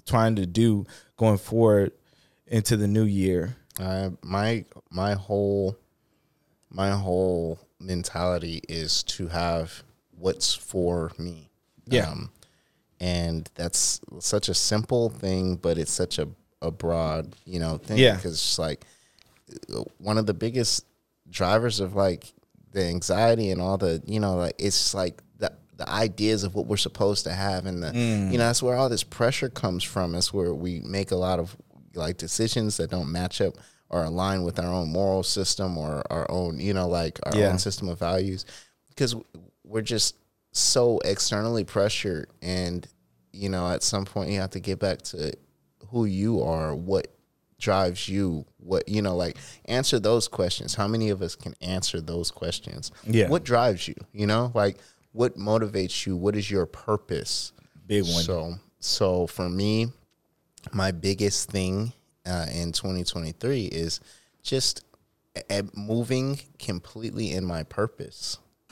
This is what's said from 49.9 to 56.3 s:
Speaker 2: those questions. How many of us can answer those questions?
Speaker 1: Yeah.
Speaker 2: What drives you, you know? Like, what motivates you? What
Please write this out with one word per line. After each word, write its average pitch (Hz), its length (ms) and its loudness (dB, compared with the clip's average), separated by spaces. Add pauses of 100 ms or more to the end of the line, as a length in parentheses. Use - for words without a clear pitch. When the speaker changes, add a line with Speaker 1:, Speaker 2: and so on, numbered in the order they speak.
Speaker 2:
those 107 280 4
questions. - 480 -2
How 101 120 0
many 110 220 2
of 98 120 -2
us 85 140 -6
can - 260 -12
answer 90 400 -2
those 85 300 -2
questions? - 600 -8 (140)
Speaker 1:
Yeah. 110 220 6
Speaker 2:
What 170 160 2
drives 117 440 2
you, - 80 -8 (160)
you 104 160 -2
know? 117 260 2
Like, 104 240 2 (360)
what 120 240 0
motivates 104 680 0
you? 95 100 -2
What 98 200 2